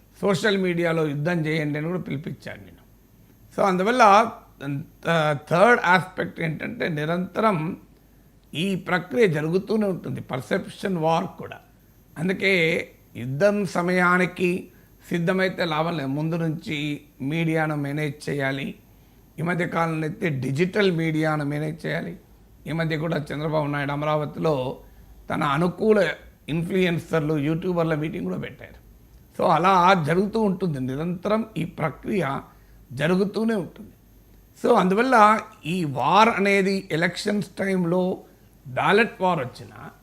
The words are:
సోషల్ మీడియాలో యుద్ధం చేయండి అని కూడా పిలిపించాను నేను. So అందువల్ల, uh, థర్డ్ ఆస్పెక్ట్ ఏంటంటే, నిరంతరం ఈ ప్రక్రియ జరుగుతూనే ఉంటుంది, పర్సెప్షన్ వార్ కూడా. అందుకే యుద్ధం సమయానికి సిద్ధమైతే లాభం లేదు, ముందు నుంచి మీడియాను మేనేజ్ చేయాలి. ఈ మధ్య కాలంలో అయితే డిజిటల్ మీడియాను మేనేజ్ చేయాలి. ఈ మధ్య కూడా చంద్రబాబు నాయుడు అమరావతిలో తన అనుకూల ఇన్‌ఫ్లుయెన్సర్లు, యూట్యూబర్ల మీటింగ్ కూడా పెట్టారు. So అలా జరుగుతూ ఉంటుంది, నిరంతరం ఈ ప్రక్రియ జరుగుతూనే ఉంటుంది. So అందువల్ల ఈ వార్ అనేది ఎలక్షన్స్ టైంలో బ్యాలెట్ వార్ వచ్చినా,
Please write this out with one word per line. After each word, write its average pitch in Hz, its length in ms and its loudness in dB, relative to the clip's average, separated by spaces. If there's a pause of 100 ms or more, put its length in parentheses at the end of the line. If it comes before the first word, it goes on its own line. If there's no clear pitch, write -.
(220)
సోషల్ 196 360 2
మీడియాలో 170 500 0
యుద్ధం 151 380 -2
చేయండి 151 340 -2
అని 156 80 -4
కూడా 180 120 -4
పిలిపించాను 127 600 -10
నేను. 95 240 -20 (720)
So - 80 0
అందువల్ల, 202 680 4 (320)
uh, 151 760 -2 (120)
థర్డ్ 220 320 6
ఆస్పెక్ట్ 175 600 0
ఏంటంటే, - 480 -4
నిరంతరం 165 880 -2 (800)
ఈ 185 200 -2
ప్రక్రియ 180 520 0
జరుగుతూనే 180 600 0
ఉంటుంది, 151 340 -6
పర్సెప్షన్ 190 760 -4
వార్ 165 280 0 (140)
కూడా. - 200 -14 (580)
అందుకే 180 760 0 (240)
యుద్ధం 165 500 0
సమయానికి 180 1080 2 (380)
సిద్ధమైతే 185 560 0
లాభం 160 320 -2
లేదు, 135 100 -4
ముందు 156 280 -2
నుంచి 156 640 -4 (200)
మీడియాను 160 540 0
మేనేజ్ 147 540 -4
చేయాలి. 139 460 -4 (640)
ఈ - 20 -8
మధ్య 170 260 -2
కాలంలో 160 400 -2
అయితే 180 220 -4
డిజిటల్ 160 640 0
మీడియాను 156 540 0
మేనేజ్ 151 400 -4
చేయాలి. 170 340 -6 (480)
ఈ 147 40 -8
మధ్య 160 260 -2
కూడా 156 200 -2 (160)
చంద్రబాబు 151 320 -2
నాయుడు 143 260 -2
అమరావతిలో 147 840 -2 (520)
తన 143 140 -2
అనుకూల 175 680 2 (380)
ఇన్‌ఫ్లుయెన్సర్లు, 165 880 0
యూట్యూబర్ల 165 580 0
మీటింగ్ 151 300 -6
కూడా 180 120 -6
పెట్టారు. - 420 -14 (580)
So - 120 2
అలా 180 580 6
జరుగుతూ 202 340 0
ఉంటుంది, 180 380 0
నిరంతరం 180 640 -2 (120)
ఈ - 80 -4
ప్రక్రియ 143 760 -4 (540)
జరుగుతూనే 196 640 0
ఉంటుంది. 180 380 -8 (720)
So 240 120 6
అందువల్ల 214 640 6 (260)
ఈ 175 180 -2
వార్ 151 460 4
అనేది 196 640 2
ఎలక్షన్స్ 180 560 -2 (120)
టైంలో 185 580 0 (500)
బ్యాలెట్ 175 540 2
వార్ 180 180 0
వచ్చినా, 113 500 -12 (140)